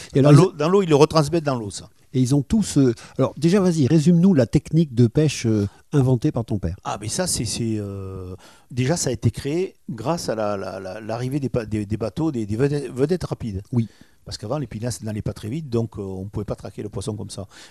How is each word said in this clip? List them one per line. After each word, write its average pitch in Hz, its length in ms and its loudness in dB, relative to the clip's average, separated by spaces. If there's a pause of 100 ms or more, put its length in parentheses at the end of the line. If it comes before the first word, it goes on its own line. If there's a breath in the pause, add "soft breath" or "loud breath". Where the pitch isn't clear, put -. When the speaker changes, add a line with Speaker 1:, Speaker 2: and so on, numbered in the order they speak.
(160 loud breath)
Speaker 1:
Et 139 60 6
Speaker 2:
Dans 147 80 6
Speaker 1:
alors, 147 160 10
Speaker 2:
l'eau, 190 80 0
dans 151 160 0
l'eau, 202 120 4
ils 175 80 -2
le 147 60 6
retransmettent 156 480 4
dans 143 140 0
l'eau, 107 120 -8
ça. - 200 -14 (240)
Speaker 1:
Et 131 80 2
ils 123 120 2
ont 147 80 4
tous, - 380 0
euh, 127 160 4 (240 loud breath)
alors, 123 180 0
déjà, 165 220 4
vas-y, 165 260 2
résume-nous 170 480 6
la 127 140 4
technique 151 480 0
de 120 120 6
pêche, 151 380 0
euh, 107 220 2 (240 soft breath)
inventée 131 400 2
par 117 140 -4
ton 107 120 -2
père. 90 260 -4
Speaker 2:
Ah, 127 160 -6
mais 107 100 -8
ça, 185 180 -2
c'est, 135 180 -4
c'est, 110 320 -4
euh... 95 580 -10 (360 soft breath)
déjà, 131 260 0
ça 147 120 -2
a 123 40 0
été 113 160 0
créé 170 460 -4 (140)
grâce 151 400 -4
à 113 60 -4
la, 104 220 -2
la, 95 220 -8
la, 95 220 -12
l'arrivée 123 380 -6
des 127 100 -4
pa-, 117 160 -2
des, 104 200 -4
des 107 120 -4
bateaux, 151 340 -4
des, 113 140 -4
des 101 100 -6
vedettes, 143 360 -2
vedettes 151 340 -2
rapides. 101 360 -8 (100)
Speaker 1:
Oui. 117 160 0 (360 soft breath)
Speaker 2:
Parce - 140 -12
qu'avant, 113 200 -6
les 135 100 -6
pinasses 110 360 -8
n'allaient 107 180 -6
pas 104 120 -6
très - 160 -12
vite, 147 200 -8
donc, 113 280 -2
euh, 107 40 -10
on 95 240 -8
ne 101 40 -12
pouvait 104 160 -8
pas 127 100 -6
traquer 113 260 -14
le 107 80 -10
poisson 104 260 -8
comme 101 140 -12
ça. 95 180 -12 (240 loud breath)